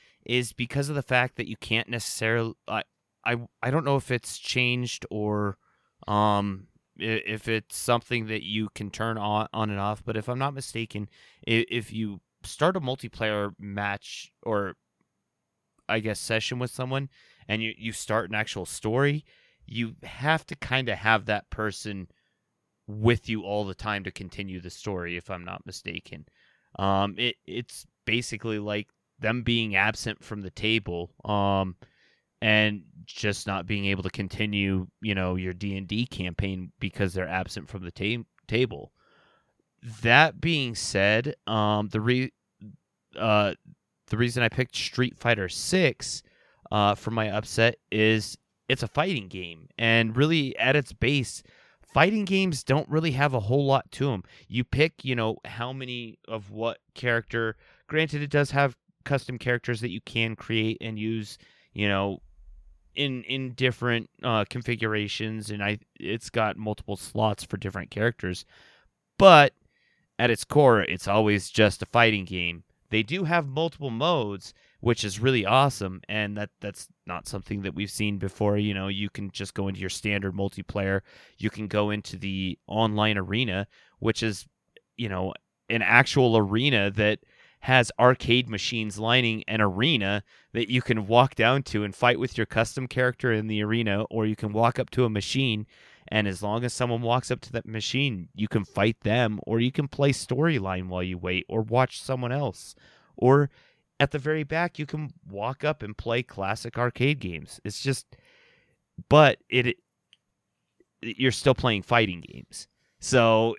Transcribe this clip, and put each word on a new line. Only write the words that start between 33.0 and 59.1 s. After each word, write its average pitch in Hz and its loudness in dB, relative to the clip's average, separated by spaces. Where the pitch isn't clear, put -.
just - -4
not 95 -4
being 101 -2
able 95 0
to 92 -4
continue, 98 -2
you 107 -2
know, 92 0
your 92 -4
D 98 -6
and 98 -8
D 107 -2
campaign 92 -6
because 95 -4
they're 92 -4
absent 92 -6
from 95 -12
the 85 -10
ta-, 110 -4
table. 113 -2
That 135 6
being 143 -2
said, 107 0
um, 107 0
the 107 -2
re-, 127 0
uh, 104 2
the - -2
reason 120 0
I 113 4
picked - -4
Street - -2
Fighter 107 0
six, - -2
uh, 104 4
for - -6
my 110 -2
upset 113 2
is 107 2
it's 127 0
a 110 -6
fighting 147 -2
game, 85 -14
and 113 4
really 147 2
at 131 2
its - -2
base, 135 0
fighting 202 4
games 185 2
don't 139 2
really 160 0
have 135 2
a 120 0
whole 127 2
lot 135 2
to 139 -2
'em. 95 -4
You 123 -2
pick, - 0
you 131 -2
know, 113 0
how 120 -8
many 123 -10
of 104 -10
what 110 -4
character. 117 -2
Granted, 147 -2
it 143 -6
does 147 2
have 139 2
custom 127 -4